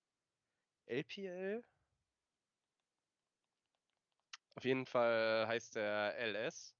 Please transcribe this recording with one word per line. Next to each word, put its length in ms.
L 180
P 220
L, 380
auf 100
jeden 200
Fall 600
heißt 300
der 420
L 160
S 440